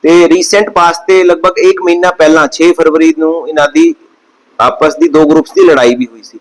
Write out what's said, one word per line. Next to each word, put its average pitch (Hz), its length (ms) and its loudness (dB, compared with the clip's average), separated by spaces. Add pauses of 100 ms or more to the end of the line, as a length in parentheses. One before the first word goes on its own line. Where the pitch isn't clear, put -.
ਤੇ 170 240 4
ਰੀਸੈਂਟ 202 420 -2
ਪਾਸਟ 170 360 -2
ਤੇ 190 180 2
ਲਗਭਗ 175 340 0
ਇੱਕ 185 240 0
ਮਹੀਨਾ 175 280 0
ਪਹਿਲਾਂ 160 380 0
ਛੇ 170 240 0
ਫਰਵਰੀ 160 460 0
ਨੂੰ 160 300 -4
ਇਹਨਾਂ 147 260 -2
ਦੀ 165 200 2 (640)
ਆਪਸ 151 380 -2
ਦੀ 160 120 0
ਦੋ 156 180 2
ਗਰੁੱਪਸ 160 260 0
ਦੀ - 140 2
ਲੜਾਈ 127 280 2
ਵੀ 123 120 -6
ਹੋਈ 113 160 -20
ਸੀ। - 180 -20